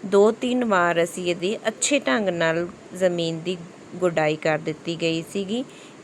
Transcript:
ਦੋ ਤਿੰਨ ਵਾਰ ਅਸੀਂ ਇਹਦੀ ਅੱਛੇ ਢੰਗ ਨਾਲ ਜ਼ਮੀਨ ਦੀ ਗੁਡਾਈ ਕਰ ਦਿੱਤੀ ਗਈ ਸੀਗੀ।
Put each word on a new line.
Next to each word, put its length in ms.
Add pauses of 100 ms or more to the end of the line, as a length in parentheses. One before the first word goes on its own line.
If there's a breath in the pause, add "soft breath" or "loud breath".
ਦੋ 240
ਤਿੰਨ 340
ਵਾਰ 400
ਅਸੀਂ 220
ਇਹਦੀ 300
ਅੱਛੇ 420
ਢੰਗ 300
ਨਾਲ 400 (260)
ਜ਼ਮੀਨ 460
ਦੀ 160 (380)
ਗੁਡਾਈ 420
ਕਰ 220
ਦਿੱਤੀ 420
ਗਈ 320
ਸੀਗੀ। 320 (400 loud breath)